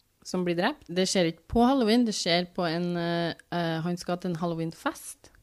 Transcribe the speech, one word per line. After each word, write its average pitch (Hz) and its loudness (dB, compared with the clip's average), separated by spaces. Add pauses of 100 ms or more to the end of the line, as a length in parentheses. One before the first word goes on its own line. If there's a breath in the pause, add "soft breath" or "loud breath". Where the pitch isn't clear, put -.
(240)
som 185 -2
blir 175 0
drept. 220 -2
Det 185 0
skjer 175 2
ikke - -16
på 240 4
Halloween, 247 4
det 214 0
skjer 175 0
på 175 -2
en, 175 0
eh, 170 0 (180)
eh, 165 -2
han 175 -2
skal 175 -6
til 185 -6
en 160 -4
Halloween-fest. 165 -6 (120)